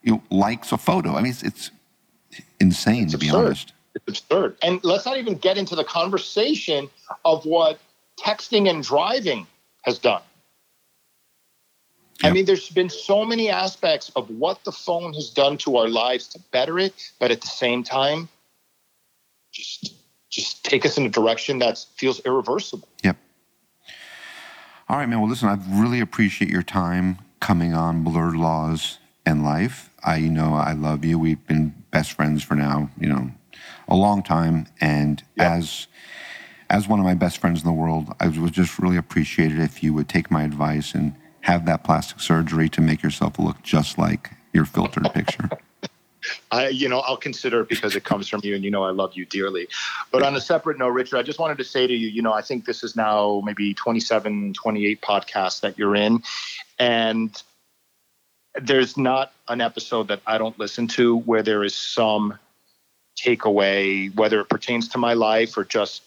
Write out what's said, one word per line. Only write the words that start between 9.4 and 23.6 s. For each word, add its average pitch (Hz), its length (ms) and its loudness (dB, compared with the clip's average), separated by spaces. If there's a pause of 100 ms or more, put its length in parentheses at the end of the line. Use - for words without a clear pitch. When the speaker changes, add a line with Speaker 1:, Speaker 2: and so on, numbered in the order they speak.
Speaker 2:
has 120 140 0
done. 104 240 2 (2000)
I 156 40 6
Speaker 1:
Yep. 175 80 6
Speaker 2:
mean, 190 100 6
there's 190 240 2
been 180 200 2
so 202 360 0
many 226 240 0
aspects 185 680 0
of 120 140 -4
what 143 340 -2
the 208 80 -6
phone 170 440 -4
has 151 160 -10
done 143 280 2
to 131 180 2
our 113 100 6
lives 120 420 0
to - 100 -18 (120)
better 143 260 0
it, 190 160 0 (260)
but 120 120 2
at 117 100 0
the - 60 -12
same 123 360 -2
time, 147 460 -2 (1200)
just, - 440 -14 (340)
just - 340 -8
take 139 220 0
us 147 140 2
in 135 80 2
a - 20 -2
direction 113 500 0
that 123 240 0 (120)
feels 127 240 -2
irreversible. 127 680 -4 (160)
Speaker 1:
Yep. 92 140 0 (1700)